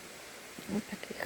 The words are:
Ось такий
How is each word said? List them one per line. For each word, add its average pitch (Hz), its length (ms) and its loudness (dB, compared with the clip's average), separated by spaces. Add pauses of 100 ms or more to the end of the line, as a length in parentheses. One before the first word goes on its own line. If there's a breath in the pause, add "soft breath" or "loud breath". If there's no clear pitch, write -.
(760)
Ось 208 120 6
такий - 360 -2